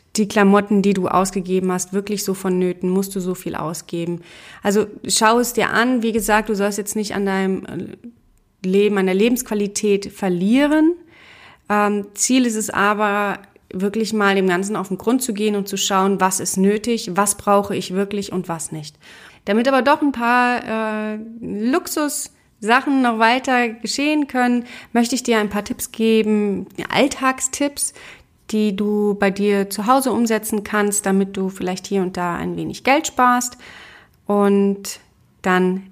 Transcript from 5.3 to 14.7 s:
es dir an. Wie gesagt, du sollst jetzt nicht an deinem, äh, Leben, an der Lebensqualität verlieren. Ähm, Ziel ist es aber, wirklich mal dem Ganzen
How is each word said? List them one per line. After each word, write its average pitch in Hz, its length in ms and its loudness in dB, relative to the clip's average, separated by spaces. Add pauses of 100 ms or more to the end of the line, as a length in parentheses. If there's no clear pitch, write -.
es 240 120 0
dir - 200 0
an. 240 320 2
Wie 226 100 0
gesagt, 214 340 0
du 220 80 -2
sollst 202 220 -2
jetzt 202 180 -6
nicht 208 200 -4
an 202 100 -2
deinem, 190 400 -2
äh, - 320 -12 (680)
Leben, 202 320 4
an 190 100 2
der 185 80 2
Lebensqualität 208 960 0
verlieren. 269 800 2 (720)
Ähm, 208 460 0
Ziel 254 320 2
ist 226 100 -2
es 214 140 -4
aber, 202 720 0 (340)
wirklich 208 400 -2
mal 202 220 4
dem 190 120 4
Ganzen 190 300 0